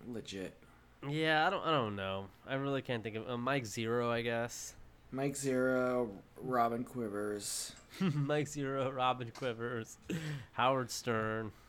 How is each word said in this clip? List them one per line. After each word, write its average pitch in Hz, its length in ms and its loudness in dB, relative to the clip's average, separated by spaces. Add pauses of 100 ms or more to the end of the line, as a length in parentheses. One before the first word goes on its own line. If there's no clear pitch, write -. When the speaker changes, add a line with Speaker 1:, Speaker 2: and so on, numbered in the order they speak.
Speaker 1:
legit. 98 460 -8 (540)
Speaker 2:
Yeah, 156 380 4
I 185 40 4
don't, 175 140 0
I 165 60 2
don't 117 260 4
know. 98 300 -2 (220)
I 131 60 -2
really 139 280 0
can't 117 220 -2
think 107 100 -6
of, 110 140 -6
uh, 123 80 -2
Mike 127 300 0
Zero, 117 440 2
I 117 120 2
guess. 117 520 -2 (380)
Speaker 1:
Mike 139 240 0
Zero, 127 760 2 (320)
Robin 117 400 2
Quivers. 104 920 -4 (160)
Speaker 2:
<laughs> - 120 -8
Mike 147 480 2
Zero, 135 420 -2
Robin 127 400 2
Quivers, 117 680 -4 (120)
<laughs> 151 460 -6
Howard 127 360 4
Stern. 110 600 0 (160)